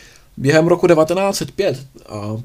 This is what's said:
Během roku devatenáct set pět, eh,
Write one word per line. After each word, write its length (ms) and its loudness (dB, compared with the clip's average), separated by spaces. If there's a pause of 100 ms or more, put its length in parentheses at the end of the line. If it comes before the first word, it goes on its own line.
(380)
Během 300 2
roku 200 2
devatenáct 500 2
set 140 -8
pět, 280 -4
eh, 240 -20 (420)